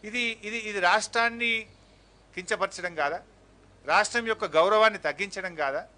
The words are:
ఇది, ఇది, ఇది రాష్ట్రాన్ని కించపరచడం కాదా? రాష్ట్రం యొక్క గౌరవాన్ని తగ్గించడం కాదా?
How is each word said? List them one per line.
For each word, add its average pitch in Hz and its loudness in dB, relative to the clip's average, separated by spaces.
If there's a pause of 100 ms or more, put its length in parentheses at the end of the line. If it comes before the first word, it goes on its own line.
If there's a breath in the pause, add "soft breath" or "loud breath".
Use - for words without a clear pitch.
ఇది, 233 -4 (240)
ఇది, 226 -6 (120)
ఇది 202 -4
రాష్ట్రాన్ని 233 2 (800)
కించపరచడం 180 -4
కాదా? 147 -2 (720)
రాష్ట్రం 214 2
యొక్క 214 -2
గౌరవాన్ని 196 4
తగ్గించడం 185 -6 (100)
కాదా? 139 -2 (140)